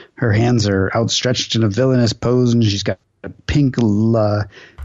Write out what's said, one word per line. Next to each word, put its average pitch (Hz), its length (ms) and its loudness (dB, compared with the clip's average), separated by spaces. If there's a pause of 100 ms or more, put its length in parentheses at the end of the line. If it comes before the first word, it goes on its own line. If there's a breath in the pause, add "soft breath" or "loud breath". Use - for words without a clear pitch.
(160 loud breath)
her 113 180 0
hands 113 340 2
are 95 260 0
outstretched 117 640 -2
in 113 80 0
a 107 60 2
villainous 123 440 2
pose, 123 400 0
and 117 100 2
she's 101 200 -2
got - 160 -6 (240)
a - 60 -12
pink, - 500 -2
uh, 107 640 2 (420 loud breath)